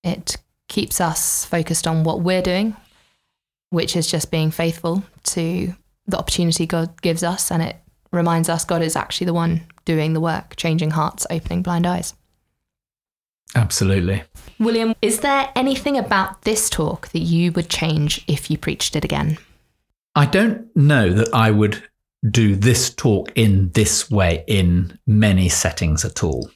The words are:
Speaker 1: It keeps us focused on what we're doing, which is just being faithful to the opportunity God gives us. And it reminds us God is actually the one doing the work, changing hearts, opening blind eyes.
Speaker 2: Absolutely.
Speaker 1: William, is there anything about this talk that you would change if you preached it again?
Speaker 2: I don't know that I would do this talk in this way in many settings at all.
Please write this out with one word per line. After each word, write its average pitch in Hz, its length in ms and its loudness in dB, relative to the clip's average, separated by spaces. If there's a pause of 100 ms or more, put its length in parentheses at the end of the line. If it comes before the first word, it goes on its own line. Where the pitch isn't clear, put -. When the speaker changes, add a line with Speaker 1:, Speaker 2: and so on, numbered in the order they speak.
Speaker 1:
It - 340 -6 (300)
keeps - 340 -4
us - 440 -2
focused 170 420 -2
on 160 160 0
what 165 180 0
we're 185 200 0
doing, 190 340 -2 (920)
which 165 260 0
is 160 140 -2
just - 220 -4
being 160 180 0
faithful 165 540 -4 (200)
to 175 520 -4 (320)
the 190 100 -2
opportunity 170 480 -2
God 165 380 -4
gives 165 180 0
us. 175 300 -4
And 165 100 -2
it - 140 -6 (360)
reminds 170 380 0
us 165 160 -2
God 170 160 -2
is 160 140 -2
actually - 300 -4
the 170 80 -2
one 170 280 0 (240)
doing 160 280 0
the 160 60 0
work, 160 360 -4
changing 156 360 -2
hearts, 156 380 -2
opening 170 320 -4
blind 175 240 0
eyes. 175 300 -4 (1400)
Speaker 2:
Absolutely. 98 680 0 (360)
Speaker 1:
William, 226 420 0
is 220 200 0
there 285 340 0
anything 269 420 0
about 196 440 -2
this 214 280 -2
talk - 400 -4
that 170 100 -4
you 165 340 2
would 170 160 -4
change 156 580 -2
if - 240 -2
you 151 60 0
preached - 380 -4
it 151 100 0
again? 147 320 -2 (800)
Speaker 2:
I 147 100 6
don't 202 500 0
know 139 380 6
that 110 200 2
I 113 180 4
would 104 320 2 (460)
do 104 260 4
this 120 380 2
talk - 420 0
in 98 360 4
this - 400 0
way 87 340 2
in 90 640 2
many 104 400 4
settings 80 560 0
at - 200 -4
all. 67 320 -2